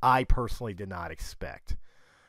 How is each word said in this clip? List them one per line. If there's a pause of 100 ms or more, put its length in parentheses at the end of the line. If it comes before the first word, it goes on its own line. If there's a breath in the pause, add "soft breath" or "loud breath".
I
personally
did
not
expect. (540 soft breath)